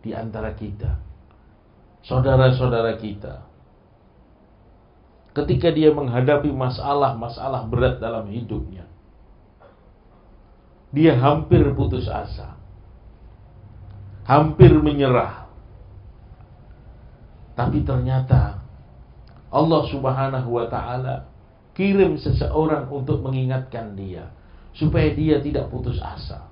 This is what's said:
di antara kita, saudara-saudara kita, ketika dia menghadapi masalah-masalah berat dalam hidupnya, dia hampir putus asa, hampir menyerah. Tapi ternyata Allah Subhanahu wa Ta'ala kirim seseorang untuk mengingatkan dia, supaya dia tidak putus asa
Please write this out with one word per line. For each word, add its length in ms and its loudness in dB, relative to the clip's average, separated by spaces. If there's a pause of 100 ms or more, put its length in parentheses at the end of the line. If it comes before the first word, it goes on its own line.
di 80 -10
antara 400 -8
kita, 480 -6 (1040)
saudara-saudara 960 2
kita, 400 -12 (1900)
ketika 400 0
dia 160 6
menghadapi 640 2
masalah-masalah 1120 -4
berat 320 0
dalam 320 -6
hidupnya, 560 -10 (2000)
dia 240 6
hampir 560 4
putus 320 -2
asa, 500 -10 (1700)
hampir 500 8
menyerah. 720 0 (2000)
Tapi 320 0
ternyata 720 2 (880)
Allah 380 2
Subhanahu 640 -4
wa 160 -2
Ta'ala 640 -8 (440)
kirim 440 2
seseorang 720 0
untuk 320 -4
mengingatkan 720 -4
dia, 360 -12 (440)
supaya 400 2
dia 280 2
tidak 280 -4
putus 280 -4
asa 520 -12